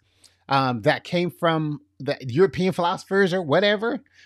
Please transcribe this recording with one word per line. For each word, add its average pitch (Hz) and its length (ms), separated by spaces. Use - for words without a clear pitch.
um, 131 340
that 135 220
came 175 260
from 156 500
the 135 220
European 165 520
philosophers 190 600
or 185 100
whatever, 208 600